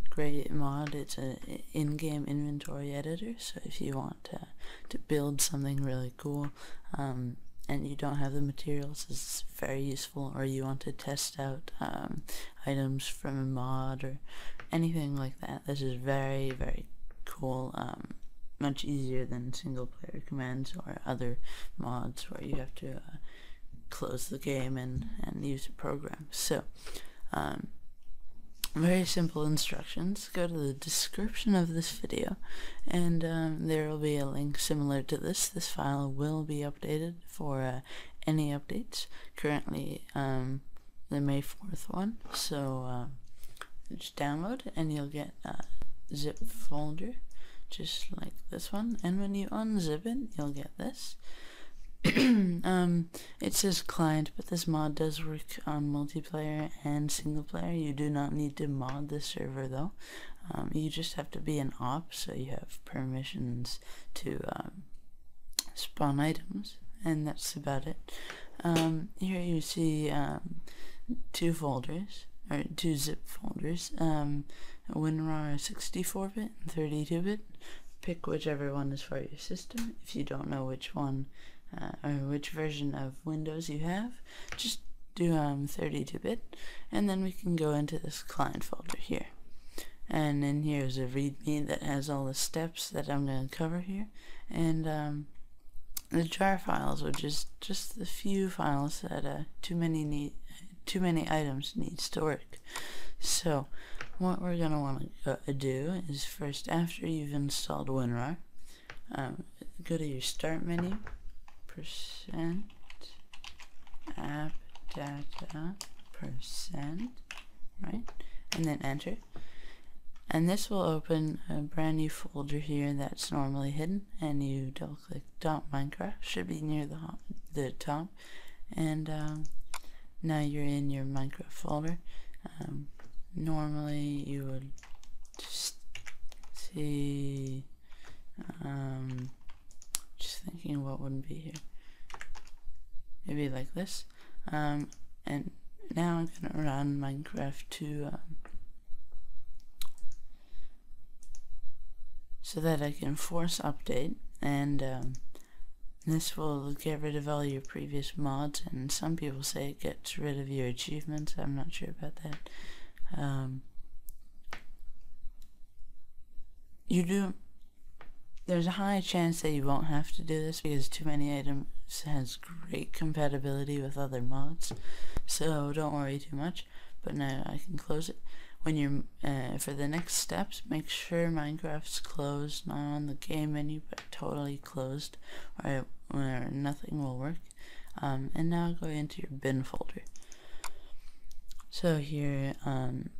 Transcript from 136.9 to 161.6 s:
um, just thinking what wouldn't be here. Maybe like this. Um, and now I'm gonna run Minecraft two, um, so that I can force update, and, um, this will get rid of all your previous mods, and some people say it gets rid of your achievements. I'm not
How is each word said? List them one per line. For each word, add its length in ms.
um, 680
just 200
thinking 460
what 140
wouldn't 280
be 80
here. 180
Maybe 240
like 240
this. 320
Um, 380
and 260
now 220
I'm 120
gonna 240
run 360
Minecraft 720
two, 400
um, 240
so 160
that 240
I 80
can 240
force 440
update, 580
and, 420
um, 300
this 300
will 380
get 280
rid 140
of 140
all 160
your 160
previous 560
mods, 520
and 220
some 240
people 280
say 260
it 100
gets 380
rid 220
of 100
your 180
achievements. 680
I'm 180
not 160